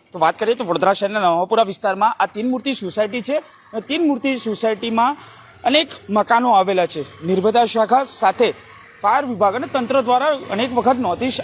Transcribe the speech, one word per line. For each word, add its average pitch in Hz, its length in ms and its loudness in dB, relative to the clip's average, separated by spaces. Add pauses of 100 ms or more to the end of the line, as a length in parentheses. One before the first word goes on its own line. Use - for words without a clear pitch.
(120)
તો 180 60 -12
વાત 165 200 2
કરીએ 220 160 0
તો 247 100 -6
વડોદરા 175 280 2
શહેરના 202 280 -2
નવાપુરા 185 420 2
વિસ્તારમાં 196 500 0
આ 196 140 0
તીન 214 240 -4
મૂર્તિ 254 240 -4
સોસાયટી 214 460 -4
છે. 262 180 -4
અને - 420 -10
તીન 311 280 -2
મૂર્તિ 269 300 0
સોસાયટીમાં 226 800 -2 (480)
અનેક 302 240 2 (220)
મકાનો 233 420 2
આવેલા 190 340 4
છે. 156 400 -8
નિર્ભયતા 196 380 2
શાખા 226 400 2
સાથે 214 500 0 (480)
ફાયર 254 240 2
વિભાગ 214 280 0
અને 269 120 -4
તંત્ર 262 360 0
દ્વારા 247 240 2
અનેક 262 460 -2
વખત 247 240 2
નોટિસ 233 480 -4